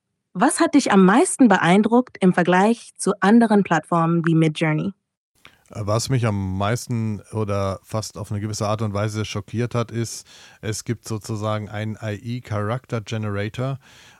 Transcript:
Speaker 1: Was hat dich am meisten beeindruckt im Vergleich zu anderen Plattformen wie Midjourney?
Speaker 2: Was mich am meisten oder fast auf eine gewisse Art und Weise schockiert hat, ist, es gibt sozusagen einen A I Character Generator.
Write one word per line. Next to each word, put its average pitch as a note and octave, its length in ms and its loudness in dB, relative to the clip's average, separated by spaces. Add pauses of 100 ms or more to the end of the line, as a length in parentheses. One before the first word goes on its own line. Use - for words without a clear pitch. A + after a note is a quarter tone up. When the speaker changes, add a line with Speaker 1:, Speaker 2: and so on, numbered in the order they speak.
(340)
Speaker 1:
Was G#3+ 260 0
hat D#4+ 160 2
dich - 160 4
am G3 140 8
meisten B3+ 420 4
beeindruckt G#3+ 720 2
im F#3 140 4
Vergleich F#3 640 2
zu F#3 240 -2
anderen G#3+ 420 4
Plattformen E3 640 0
wie E3 100 4
Midjourney? D#3+ 560 0 (800)
Speaker 2:
Was G#2+ 360 -2
mich B2 160 0
am G2 320 -2
meisten A2 640 -2 (100)
oder G2+ 520 -4
fast - 340 -8
auf - 120 -12
eine G2+ 120 -6
gewisse G#2+ 260 -4
Art G#2+ 140 -2
und G#2 120 -4
Weise G#2+ 300 -4
schockiert G#2+ 500 -6
hat, A#2 160 -2
ist, A2+ 380 -8 (320)
es G#2+ 240 -8
gibt - 240 -8
sozusagen G#2+ 640 -6
einen A2 260 -8
A G#2+ 160 -8
I A#2 300 -10
Character A2 580 -6
Generator. G#2+ 800 -6 (400)